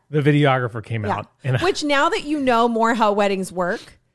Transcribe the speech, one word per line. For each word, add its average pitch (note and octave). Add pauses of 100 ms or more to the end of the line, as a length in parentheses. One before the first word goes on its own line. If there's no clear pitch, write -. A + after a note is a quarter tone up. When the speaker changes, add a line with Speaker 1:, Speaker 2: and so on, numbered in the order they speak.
(100)
Speaker 1:
The D3
videographer C3
came A2+
Speaker 2:
Yeah. G#2
Speaker 1:
out. G#2 (180)
And B2+
I -
Speaker 2:
Which, F#4+
now C#4+
that G#4
you D4
know A#3+
more A3+
how G#3+
weddings G3
work, F3+ (160)